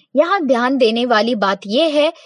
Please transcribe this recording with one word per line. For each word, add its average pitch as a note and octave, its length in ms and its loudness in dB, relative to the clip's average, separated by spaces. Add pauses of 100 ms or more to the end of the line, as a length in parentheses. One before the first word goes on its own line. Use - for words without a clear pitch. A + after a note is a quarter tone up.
(160)
यहाँ E4+ 260 0
ध्यान B3+ 360 0
देने A#3 280 0
वाली A#3 300 0
बात G3 300 -2
ये C4+ 240 0
है D4+ 240 0 (120)